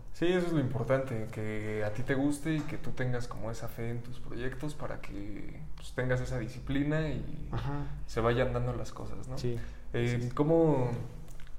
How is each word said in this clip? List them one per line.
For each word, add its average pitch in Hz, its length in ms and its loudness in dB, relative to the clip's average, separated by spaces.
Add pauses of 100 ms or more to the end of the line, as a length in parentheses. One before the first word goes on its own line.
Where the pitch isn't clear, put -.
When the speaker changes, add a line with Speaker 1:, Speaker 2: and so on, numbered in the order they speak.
(120)
Speaker 1:
Sí, - 140 0
eso 180 220 4
es 165 40 0
lo 156 80 4
importante, 120 720 0
que 107 520 -2
a 104 100 0
ti 123 80 2
te 135 120 2
guste 147 420 2
y 151 40 0
que - 160 -2
tú - 140 0
tengas 123 380 0
como 107 220 -4
esa 117 180 -4
fe 117 200 -4
en 120 140 -2
tus - 180 -4
proyectos 127 540 -2
para 113 260 -4
que, 101 580 -4 (160)
pues, - 200 -8
tengas 127 260 2
esa 127 180 -2
disciplina 143 680 2
y - 420 -2
Speaker 2:
Ajá. 139 360 0 (200)
Speaker 1:
se - 140 0
vayan 120 320 4
dando 123 220 0
las 113 180 -4
cosas, 120 340 -4
¿no? 127 120 -4
Speaker 2:
Sí. 123 180 0 (380)
Speaker 1:
Eh, 120 260 2
Speaker 2:
Sí, 120 80 0
sí. 117 60 -4
Speaker 1:
¿cómo, 151 560 6 (680)